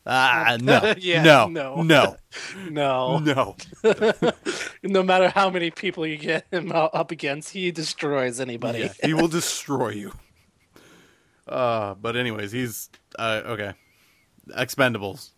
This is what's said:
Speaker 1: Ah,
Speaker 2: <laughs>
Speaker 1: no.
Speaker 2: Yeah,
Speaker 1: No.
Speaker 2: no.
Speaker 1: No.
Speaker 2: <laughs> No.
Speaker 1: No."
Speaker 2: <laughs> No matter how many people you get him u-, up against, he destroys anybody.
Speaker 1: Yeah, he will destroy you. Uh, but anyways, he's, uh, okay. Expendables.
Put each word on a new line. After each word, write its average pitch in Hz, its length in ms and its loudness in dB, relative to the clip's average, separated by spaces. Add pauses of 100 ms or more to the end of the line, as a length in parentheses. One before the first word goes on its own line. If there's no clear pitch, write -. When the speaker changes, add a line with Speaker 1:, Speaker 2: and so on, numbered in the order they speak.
Speaker 1:
Ah, 120 520 2
Speaker 2:
<laughs> 117 40 -4
Speaker 1:
no. 202 340 4
Speaker 2:
Yeah, 175 280 0
Speaker 1:
No. 135 240 10
Speaker 2:
no. 156 340 -6
Speaker 1:
No. 139 340 6 (260)
Speaker 2:
<laughs> 185 280 -12
No. 135 480 0
Speaker 1:
No." 135 380 0 (260)
Speaker 2:
<laughs> 226 500 2 (520)
No 190 180 2
matter 185 280 4
how 196 200 2
many 170 220 -2
people 170 340 -6
you 151 120 -6
get 156 340 -4
him 180 160 -4
u-, 160 60 -6
up 160 360 0
against, 151 400 -8
he 185 220 -4
destroys 143 680 -4
anybody. 120 420 -6
Speaker 1:
Yeah, 190 120 -4 (100)
he 160 120 2
will 165 140 0
destroy 139 600 -4
you. 104 220 -12 (1400)
Uh, 117 460 -2
but 113 220 -6
anyways, 110 360 -4
he's, 123 360 -6 (300)
uh, 110 280 -2
okay. 104 260 -6 (800)
Expendables. 117 880 -4